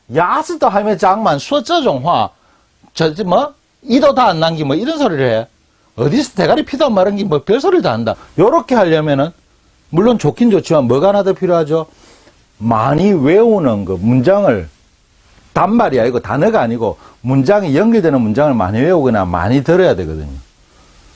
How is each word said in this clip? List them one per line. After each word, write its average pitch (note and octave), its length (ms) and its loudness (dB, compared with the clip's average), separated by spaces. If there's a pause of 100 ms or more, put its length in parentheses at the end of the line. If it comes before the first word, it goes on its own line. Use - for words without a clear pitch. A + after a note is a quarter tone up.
(140)
야스도 B3+ 540 -2
하이메이 G3+ 280 0
장만, F#3+ 420 0
说这种话. E3+ 920 -2 (640)
저, D#3+ 180 -2 (120)
뭐? A3+ 280 0 (300)
이도 C#4 320 2
다 B3+ 160 2
안 D#3+ 100 -2
난 E3 160 0
게 D#3 80 -4
뭐? C3+ 100 -2
이런 B3 220 -4
소리를 G3 340 -2
해. A2+ 160 -2 (500)
어디서 D3+ 380 -2
대가리 G3 300 0
피도 D4 220 -2
안 A#3+ 80 0
마른 G3+ 220 0
게 G3 80 -4
뭐 D3+ 180 -2
별소리를 D#4 400 0
다 D3 100 0
한다. A2+ 220 -2 (240)
요렇게 B3+ 360 2
하려면은, D#3 560 0 (600)
물론 G#3+ 280 2
좋긴 A#3 320 0
좋지만 D#3+ 340 2
뭐가 C3+ 240 2
하나 G3+ 140 2
더 F#3+ 120 0
필요하죠? E3 520 -2 (720)
많이 C3 540 0
외우는 E3 720 2
거, F#2 140 -4
문장을, B2 680 0 (840)
단말이 F3+ 480 0
아니고, A#2+ 200 0
단어가 E3+ 420 -2
아니고, A2+ 340 -4 (240)
문장이 C3+ 560 0
연결되는 F3+ 440 2
문장을 A#2+ 340 0
많이 G#2+ 260 -2
외우거나 C3 460 2
많이 F2+ 380 0
들어야 E3+ 320 2
되거든요. D#2 340 -8 (840)